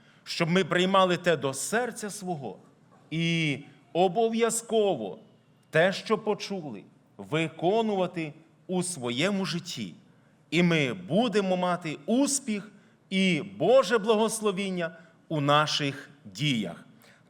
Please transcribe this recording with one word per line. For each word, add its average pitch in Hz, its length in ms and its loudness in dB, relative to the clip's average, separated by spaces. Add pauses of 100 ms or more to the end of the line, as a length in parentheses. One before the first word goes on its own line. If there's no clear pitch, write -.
(240)
щоб - 240 -2
ми 180 160 4
приймали 180 520 2
те 170 200 2
до 135 180 -4
серця 220 560 -4
свого 151 480 -10 (520)
і 165 480 2 (360)
обов'язково 208 1200 0 (520)
те, 175 220 4
що 220 260 -2
почули, 180 640 -6 (340)
виконувати 165 1160 -2 (340)
у 180 160 -2
своєму 170 640 -2
житті. 147 500 -8 (560)
І 170 120 2
ми 160 300 2
будемо 185 640 0
мати 175 500 -2
успіх 226 640 -2 (380)
і 185 320 4 (140)
Боже 220 420 4
благословіння 202 960 0 (320)
у 156 120 -2
наших 147 720 2 (140)
діях. 107 600 -2 (460)